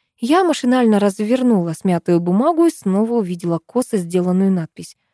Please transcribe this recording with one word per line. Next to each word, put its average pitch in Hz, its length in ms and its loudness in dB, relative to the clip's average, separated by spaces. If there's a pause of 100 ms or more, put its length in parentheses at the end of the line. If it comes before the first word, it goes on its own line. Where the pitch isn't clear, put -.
(220)
Я 320 200 4
машинально 247 560 2
развернула 208 720 0
смятую 175 460 0
бумагу 277 480 2
и - 20 2
снова 214 440 -2
увидела 175 440 -2
косо 240 400 -4
сделанную 180 540 0
надпись. 170 440 -6 (180)